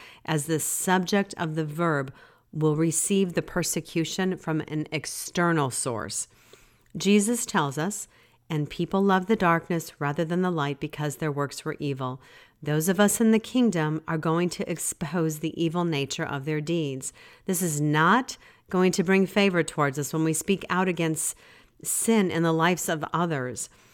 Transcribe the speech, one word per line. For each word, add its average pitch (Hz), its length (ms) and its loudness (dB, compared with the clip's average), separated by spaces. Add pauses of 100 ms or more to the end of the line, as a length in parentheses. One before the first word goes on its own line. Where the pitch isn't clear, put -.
(240)
as 151 220 -2
the 160 120 0
subject 185 800 0
of 160 180 -6
the 160 120 -2
verb, 147 480 -2 (360)
will 151 260 2
receive 170 580 2
the 160 80 0
persecution 170 960 -2
from 156 300 -2
an 151 220 -4
external 160 800 0
source. - 580 -6 (680)
Jesus 208 480 4
tells 143 320 0
us, 180 320 -4 (400)
"And 147 220 -2
people 185 320 -2
love 190 240 4
the 226 100 2
darkness 165 640 0
rather 147 260 -2
than 175 180 0
the 180 80 2
light 143 300 -2
because 147 360 -6
their 156 160 -2
works 139 320 -4
were 156 140 -6
evil." 131 420 -4 (420)
Those 151 260 0
of 190 120 2
us 208 200 4
in 220 100 6
the 220 80 6
kingdom 170 680 0
are 160 120 -4
going 170 320 0
to - 200 -6
expose 160 680 -4
the 156 240 -6
evil 170 220 0
nature 151 400 -2
of 139 200 -6
their 151 160 -2
deeds. 147 520 -4 (340)
This 180 160 -2
is 151 180 -2
not 160 560 4 (340)
going 185 220 4
to 185 120 0
bring 190 220 4
favor 190 360 2
towards 143 360 0
us 143 140 -4
when 160 120 0
we 160 80 2
speak 175 360 0
out 185 200 2
against 165 460 -2 (480)
sin 220 480 2
in 165 120 0
the 165 100 4
lives 165 360 2
of 160 240 -2
others. 151 560 -2 (260)